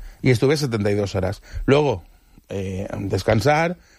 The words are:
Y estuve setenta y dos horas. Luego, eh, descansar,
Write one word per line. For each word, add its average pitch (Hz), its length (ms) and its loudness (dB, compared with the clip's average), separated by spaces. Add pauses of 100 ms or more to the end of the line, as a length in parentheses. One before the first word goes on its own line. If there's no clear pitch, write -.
(200)
Y 135 100 2
estuve 135 280 4
setenta 113 320 0
y 104 40 2
dos 101 200 -2
horas. 92 280 -2 (220)
Luego, 135 400 2 (460)
eh, 95 360 -6 (120)
descansar, 113 800 0 (200)